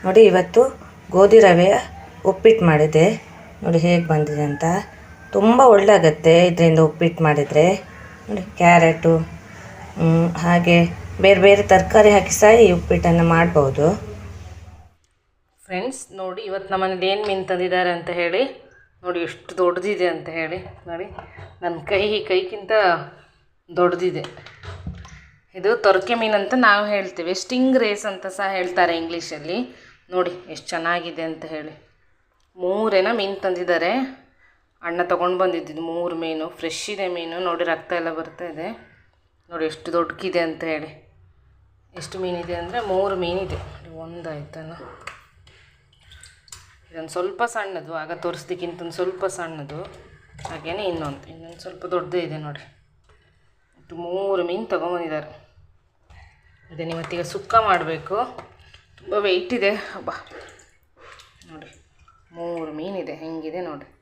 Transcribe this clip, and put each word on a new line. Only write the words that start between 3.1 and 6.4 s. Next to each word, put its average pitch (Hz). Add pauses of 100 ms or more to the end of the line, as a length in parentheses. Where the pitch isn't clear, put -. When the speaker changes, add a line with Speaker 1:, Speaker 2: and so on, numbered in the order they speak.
Speaker 1:
ನೋಡಿ 170
ಹೇಗೆ 170
ಬಂದಿದೆ 147
ಅಂತ. 143 (720)
ತುಂಬ 226 (140)
ಒಳ್ಳೆ 202
ಆಗತ್ತೆ 165 (140)